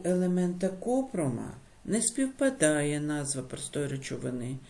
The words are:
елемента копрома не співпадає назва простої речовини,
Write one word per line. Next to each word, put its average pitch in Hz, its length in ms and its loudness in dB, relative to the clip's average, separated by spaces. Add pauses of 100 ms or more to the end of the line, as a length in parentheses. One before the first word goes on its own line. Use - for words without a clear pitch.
елемента 180 640 2
копрома 175 880 0 (300)
не 220 180 2
співпадає 156 960 2
назва 147 420 -2
простої 143 440 -4
речовини, 127 680 -4 (140)